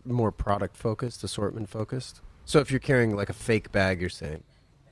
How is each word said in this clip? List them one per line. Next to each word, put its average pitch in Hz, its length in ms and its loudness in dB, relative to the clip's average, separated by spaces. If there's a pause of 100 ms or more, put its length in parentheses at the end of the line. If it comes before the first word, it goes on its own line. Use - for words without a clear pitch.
more 120 260 2
product 101 460 -2
focused, 117 460 -4
assortment 104 460 -4
focused? 113 520 -6 (240)
So - 140 4
if 135 120 0
you're 131 80 2
carrying, 120 360 4
like, 101 140 -2
a 95 40 -4
fake - 380 0
bag, 95 280 2
you're 87 100 -2
saying? 80 340 -10 (480)